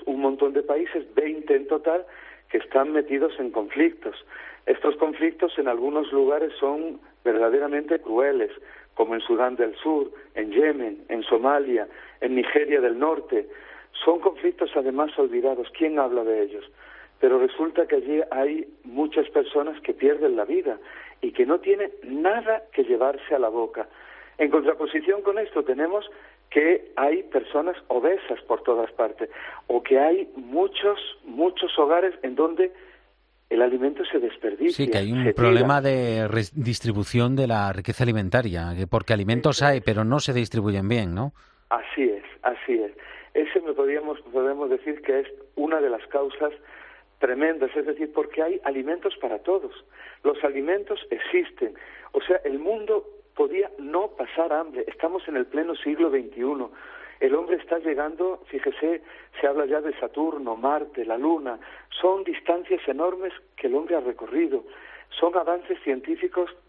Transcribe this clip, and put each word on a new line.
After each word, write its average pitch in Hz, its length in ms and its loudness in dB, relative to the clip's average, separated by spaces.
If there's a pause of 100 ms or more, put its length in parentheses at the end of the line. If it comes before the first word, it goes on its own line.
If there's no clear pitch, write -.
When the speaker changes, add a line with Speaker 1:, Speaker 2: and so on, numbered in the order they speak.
Speaker 1:
un 135 140 -2
montón 135 340 2
de 143 80 2
países, 156 520 -2
veinte 151 400 2
en 135 140 2
total, 160 360 0 (460)
que - 80 0
están 139 320 2
metidos 147 480 2
en 123 140 -4
conflictos. 127 640 0 (500)
Estos 143 300 2
conflictos 160 600 0
en 135 120 0
algunos 135 440 -2
lugares 147 460 2
son 151 420 -2 (240)
verdaderamente 143 760 2
crueles, 123 500 2 (440)
como 113 200 0
en 110 60 -4
Sudán 123 340 0
del 117 220 0
Sur, 151 340 0 (240)
en 107 160 -4
Yemen, 127 580 0
en 113 140 -4
Somalia, 123 640 2 (340)
en 127 140 -2
Nigeria 147 460 2
del 117 180 2
Norte. 143 500 -2 (560)
Son 170 160 4
conflictos 175 560 0
además 139 420 0
olvidados. 123 580 0
¿Quién 156 220 0
habla 123 260 2
de 110 180 2
ellos? 101 220 -6 (540)
Pero 127 200 6
resulta 160 480 0
que 151 100 2
allí 143 240 0 (100)
hay 147 380 -2 (160)
muchas 143 460 -2
personas 147 520 0
que - 120 -4
pierden 143 420 2
la 107 80 0
vida 131 340 -2 (420)
y 123 120 -4
que - 140 2
no 170 140 2
tienen 202 300 0 (120)
nada 220 680 0
que 135 120 2
llevarse 135 500 0
a 135 40 4
la 117 100 2
boca. 113 400 -4 (500)
En 151 120 2
contraposición 160 720 0
con 202 160 0
esto 202 260 -2
tenemos 165 440 -2 (420)
que 160 460 2
hay 156 280 2
personas 165 520 -2 (120)
obesas 127 580 0
por 113 160 -2
todas 117 300 2
partes, 110 380 -2 (360)
o 120 160 2
que 135 160 6
hay 165 360 4
muchos, 190 640 0 (260)
muchos 170 540 0
hogares 170 440 4
en 127 120 -6
donde 165 380 2 (800)
el 117 120 4
alimento 127 420 0
se - 140 -2
desperdicia, 120 680 0
Speaker 2:
Sí, 127 60 2
que 107 80 2
hay 101 140 0
un 127 120 2
Speaker 1:
se 110 100 4
Speaker 2:
problema 123 460 6
Speaker 1:
tira. 135 100 2
Speaker 2:
de 117 380 2
redistribución 117 1080 0
de 135 120 2
la 101 240 2
riqueza 101 320 -2
alimentaria, 98 720 2
que 95 100 -2
porque 113 260 0
alimentos 117 440 2
Speaker 1:
Eso 139 100 4
es. 143 60 6
Speaker 2:
hay, 131 80 0
pero 107 240 2
no 131 160 2
se 135 120 -2
distribuyen 104 560 0
bien, 104 260 0
¿no? 131 180 -4 (360)
Speaker 1:
Así 117 340 -2
es, 104 220 0 (180)
así 123 320 -2
es. 107 180 -2 (420)
Ese 151 260 0
me 156 120 -2
podríamos, 147 480 -2 (120)
podemos 135 380 0
decir 147 320 -4
que 135 180 0
es 135 80 -4 (260)
una 156 260 0
de 139 80 2
las 113 200 -4
causas 143 440 -2 (680)
tremendas, 139 560 0
es 147 100 -2
decir, 151 260 -4
porque 156 300 -2
hay 175 220 -2
alimentos 139 560 -4
para 110 180 -4
todos. 170 340 -2 (520)
Los 143 180 0
alimentos 156 560 -2 (120)
existen. - 640 -2 (360)
O 139 120 -2
sea, 185 220 2
el 139 140 -4
mundo 208 480 -2 (340)
podía 175 380 0
no 151 240 -2 (180)
pasar 160 320 -2
hambre. 151 340 -2
Estamos 175 400 -4
en 156 140 -6
el 123 60 -2
pleno 156 280 -4
siglo 151 360 0
veintiuno. 127 600 -4 (480)
El 131 140 4
hombre 170 220 0
está - 220 -2
llegando, 160 720 -4
fíjese, 151 520 -4 (360)
se 143 80 2
habla 143 180 0
ya 151 160 0
de 147 180 -6
Saturno, 139 580 -4
Marte, 139 500 -2
la 113 100 -4
Luna. 139 420 -2 (440)
Son 190 200 2
distancias 175 640 -2
enormes 180 460 -2 (240)
que - 120 -4
el 127 80 0
hombre 165 200 -2
ha 147 40 0
recorrido. 127 640 -2 (540)
Son 175 200 2
avances 175 440 -2
científicos 165 680 -2 (180)